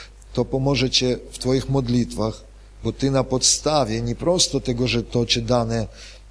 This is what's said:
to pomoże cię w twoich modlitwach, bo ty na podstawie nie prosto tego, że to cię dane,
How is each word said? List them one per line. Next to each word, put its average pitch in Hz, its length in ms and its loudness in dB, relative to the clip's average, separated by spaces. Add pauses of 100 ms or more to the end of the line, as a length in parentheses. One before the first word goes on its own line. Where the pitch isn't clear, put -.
(320)
to 123 120 0
pomoże 131 460 0
cię 127 280 2 (120)
w - 80 -14
twoich 127 300 0
modlitwach, 120 760 0 (400)
bo 113 80 -2
ty 135 180 0
na 135 140 2
podstawie 127 760 2
nie 117 120 -2
prosto 160 460 0
tego, 123 280 0
że 117 140 2
to 120 240 0
cię 117 160 0
dane, 117 440 0 (440)